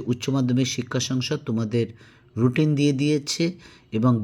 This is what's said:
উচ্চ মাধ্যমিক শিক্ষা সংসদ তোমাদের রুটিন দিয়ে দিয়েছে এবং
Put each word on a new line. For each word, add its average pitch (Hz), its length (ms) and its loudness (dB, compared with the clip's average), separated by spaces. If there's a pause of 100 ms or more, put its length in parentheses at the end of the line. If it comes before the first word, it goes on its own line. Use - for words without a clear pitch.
উচ্চ 120 240 -2
মাধ্যমিক 127 380 2
শিক্ষা - 320 -4
সংসদ 131 460 -2
তোমাদের 113 400 -2 (500)
রুটিন 127 380 2
দিয়ে 143 180 2
দিয়েছে 143 520 0 (480)
এবং 113 200 4 (100)